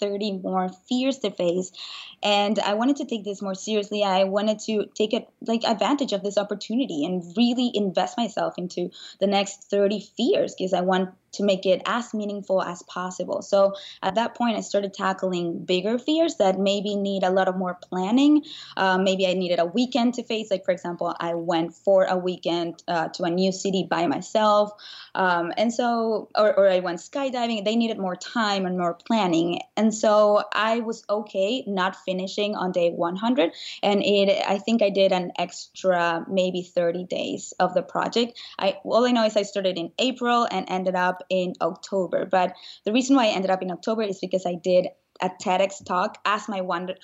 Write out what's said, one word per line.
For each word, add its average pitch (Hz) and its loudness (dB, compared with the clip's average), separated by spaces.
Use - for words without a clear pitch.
thirty 202 -2
more 185 -2
fears 262 0
to 202 -2
face. 180 0
And 202 2
I - 0
wanted 247 2
to - -6
take 220 -6
this 196 -8
more 190 -4
seriously. 208 -2
I 190 4
wanted 208 0
to 214 -2
take 214 0
it, - -2
like, 226 0
advantage 233 0
of 190 -2
this 196 -2
opportunity 202 -2
and 180 -2
really 240 2
invest 190 -2
myself 190 -4
into 180 -6
the 196 2
next 202 -2
thirty 202 2
fears, 294 0
'cause 185 -4
I 180 2
want 185 0
to - -6
make 190 0
it 185 2
as 233 -4
meaningful 202 -2
as 175 -6
possible. 185 -8
So 196 4
at 190 -2
that 233 -2
point, 233 0
I - -2
started 196 -2
tackling 185 -2
bigger 185 0
fears 320 0
that 190 4
maybe 202 0
need 196 -2
a 185 2
lot 190 4
of 185 0
more 180 -4
planning. 262 4
Uh, 190 2
maybe 190 2
I 180 2
needed 175 0
a 170 2
weekend 240 0
to 233 -6
face. 220 -4
Like, 190 -2
for 190 0
example, 175 -4
I 170 -2
went 170 -2
for 190 4
a 185 0
weekend, 175 -4
uh, 165 0
to - -8
a 175 0
new 185 2
city 190 -2
by 170 0
myself. 208 2
Um, 175 2
and 226 0
so, 233 0
or, 214 6
or 196 8
I 185 4
went 180 -4
skydiving. 240 -4
They 220 2
needed 226 0
more 185 -4
time 202 -2
and 180 -2
more 175 0
planning. 170 0
And 214 4
so 208 6
I 226 0
was 220 -8
okay 214 -2
not 190 0
finishing 190 -4
on 185 -2
day 170 2
one 175 -2
hundred. 240 2
And 202 4
it, 196 4
I 196 0
think 226 2
I 202 4
did 190 4
an 180 0
extra 170 -2
maybe 185 0
thirty 175 -2
days - -6
of 180 2
the 180 2
project. 233 -2
I, 196 -2
all 226 2
I 247 2
know 226 4
is 214 2
I 202 2
started 196 -2
in 170 -8
April 240 2
and 190 -4
ended 185 -2
up 185 0
in 185 -2
October. 180 -2
But 185 0
the 208 -2
reason 262 4
why 247 4
I - 2
ended 190 0
up 185 0
in 185 -6
October 220 -2
is 196 -4
because 185 -8
I 180 -4
did 180 2
a 180 0
ted 185 0
X 196 -2
talk 196 -4
as 202 0
my 196 -4
one 180 -4